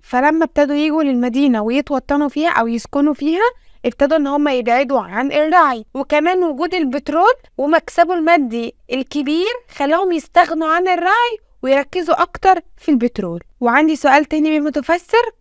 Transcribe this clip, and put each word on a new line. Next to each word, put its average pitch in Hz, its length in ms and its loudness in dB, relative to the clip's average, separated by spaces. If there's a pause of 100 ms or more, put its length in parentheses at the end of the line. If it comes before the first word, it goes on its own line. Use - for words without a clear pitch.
فلما 302 420 0
ابتدوا 294 320 0
يجوا 311 260 0
للمدينة 247 600 0
ويتوطنوا 285 680 -2
فيها 311 220 -2
أو 233 160 -2
يسكنوا 277 480 -2
فيها، 339 360 0 (340)
ابتدوا 277 320 0
إن 294 100 0
هم 294 220 0
يبعدوا 247 520 0
عن 208 320 -4
الرعي، 302 520 2 (100)
وكمان 302 480 0
وجود 330 320 -2
البترول 320 600 0 (240)
ومكسبه 320 560 0
المادي 277 600 -2 (180)
الكبير 294 600 -4 (240)
خلاهم 339 360 0
يستغنوا 320 560 0
عن 349 200 0
الرعي 415 500 0 (240)
ويركزوا 285 600 0
أكتر 359 380 2 (160)
في - 140 -6
البترول. 202 500 -2 (200)
وعندي 285 360 2
سؤال 285 280 2
تاني 311 360 0
بما 294 100 -2
تفسر، 349 600 -2 (100)